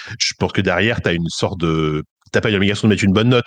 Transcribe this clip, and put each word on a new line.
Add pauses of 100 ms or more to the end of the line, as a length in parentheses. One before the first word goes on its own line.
(200)
je
pense
que
derrière,
t'as
une
sorte
de... (300)
t'as
pas
une
obligation
de
mettre
une
bonne
note,